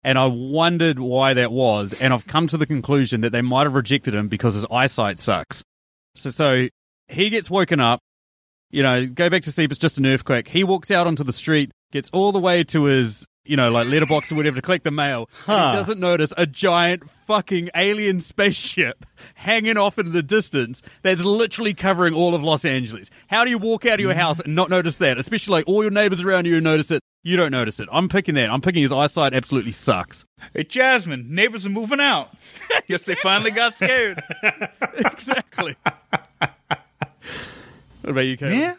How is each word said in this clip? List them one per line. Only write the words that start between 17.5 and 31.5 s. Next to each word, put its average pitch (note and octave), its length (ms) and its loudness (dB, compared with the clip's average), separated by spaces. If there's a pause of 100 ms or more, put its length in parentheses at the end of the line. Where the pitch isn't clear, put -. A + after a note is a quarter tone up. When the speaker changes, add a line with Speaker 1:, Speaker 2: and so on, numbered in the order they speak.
Speaker 1:
alien G3+ 440 0
spaceship - 840 -2 (140)
<laughs> - 140 -20
hanging A3 420 0
off G3+ 240 0
in F3 100 -4
the E3+ 120 0
distance C#3 600 -2 (200)
that's F3+ 200 0
literally G#3+ 520 0
covering F3+ 400 0
all E3+ 200 2
of D#3+ 80 -2
Los D3+ 220 0
Angeles. A2+ 440 -4 (200)
How A3+ 160 2
do B3 60 0
you A#3 80 0
walk A3+ 280 -2
out A#3 80 4
of G3+ 60 0
your F#3+ 140 0
house E3 260 0
and D#3 160 -4
not F3+ 120 2
notice E3+ 280 0
that? C3+ 200 2
Especially, G3 360 -4
like, D#3+ 160 2
all G3+ 140 4
your G#3+ 100 0
neighbors G3 320 2
around F#3 220 2
you E3+ 140 4
notice D#3 300 2
it. D#3 100 0 (240)
You F3 120 0
don't E3 160 2
notice A#2+ 260 -2
it. G2+ 140 -10
I'm F3 160 2
picking F3+ 260 0
that. A#2+ 160 2
I'm C3 100 0
picking E3+ 220 2
his C3+ 80 2
eyesight C#3+ 420 2
absolutely B2 380 -2
sucks. - 540 -2 (300)
Speaker 3:
Hey, D#3 100 -4
Jasmine, E3+ 680 0
neighbors G#3 320 0